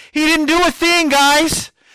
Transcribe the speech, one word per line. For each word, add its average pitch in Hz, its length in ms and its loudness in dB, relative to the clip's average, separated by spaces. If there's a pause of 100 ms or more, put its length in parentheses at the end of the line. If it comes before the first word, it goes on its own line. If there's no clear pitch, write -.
(100)
He 302 160 -2
didn't 311 200 0
do 330 200 0
a 311 60 0
thing, 339 380 0
guys. 285 600 0 (240)